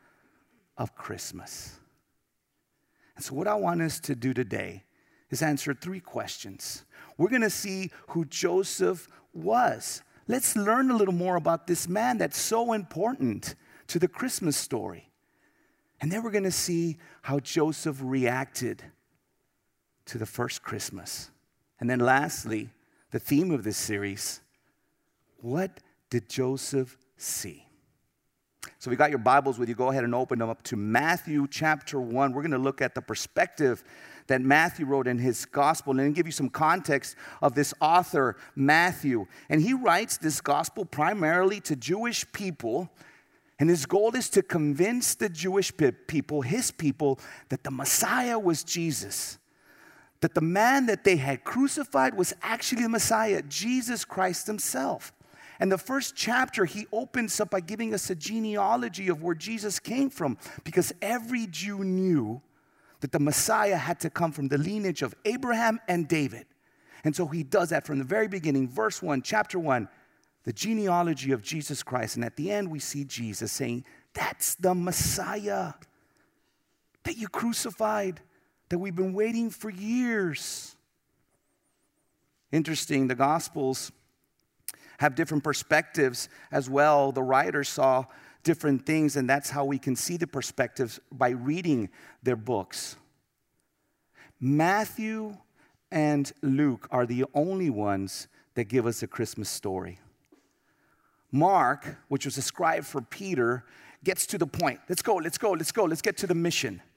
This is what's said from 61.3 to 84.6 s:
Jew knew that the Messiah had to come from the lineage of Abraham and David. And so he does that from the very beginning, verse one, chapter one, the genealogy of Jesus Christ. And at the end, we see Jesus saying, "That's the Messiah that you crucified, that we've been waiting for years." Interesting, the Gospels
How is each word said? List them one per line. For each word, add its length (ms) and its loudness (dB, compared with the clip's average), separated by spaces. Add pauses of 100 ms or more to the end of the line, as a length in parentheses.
Jew 380 -6
knew 580 2 (560)
that 140 -8
the 80 2
Messiah 560 4
had 240 -2
to 100 -2
come 220 0
from 160 -2
the 100 2
lineage 420 -2
of 140 -4 (100)
Abraham 640 2
and 220 0
David. 380 0 (580)
And 100 2
so 140 -2
he 160 -2
does 260 2
that 160 0
from 120 -2
the 60 -2
very 220 2
beginning, 420 0
verse 320 -2
one, 220 -2
chapter 380 -2
one, 280 0 (540)
the 100 -6
genealogy 800 0
of 100 2
Jesus 440 -8
Christ. 320 -4
And 80 -2
at 100 -8
the 160 -4
end, 180 -2
we 120 -8
see 240 -6
Jesus 480 -6
saying, 320 -4 (280)
"That's 440 -4
the 180 4
Messiah 1000 -2 (1300)
that 120 -6
you 120 -6
crucified, 920 -2 (500)
that 100 0
we've 160 -6
been 180 0
waiting 360 0
for 200 -10
years." 1040 -2 (1800)
Interesting, 560 0
the 80 0
Gospels 800 0 (1080)